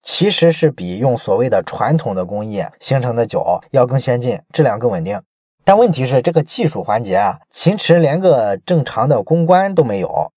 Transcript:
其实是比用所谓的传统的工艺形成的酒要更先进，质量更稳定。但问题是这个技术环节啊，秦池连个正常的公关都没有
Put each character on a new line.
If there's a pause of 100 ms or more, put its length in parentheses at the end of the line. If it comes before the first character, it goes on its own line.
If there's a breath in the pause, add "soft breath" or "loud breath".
其
实
是
比
用
所
谓
的
传
统
的
工
艺 (140)
形
成
的
酒 (120)
要
更
先
进， (120)
质
量
更
稳
定。 (460)
但
问
题
是
这
个
技
术
环
节
啊， (100)
秦
池
连
个 (120)
正
常
的
公
关
都
没
有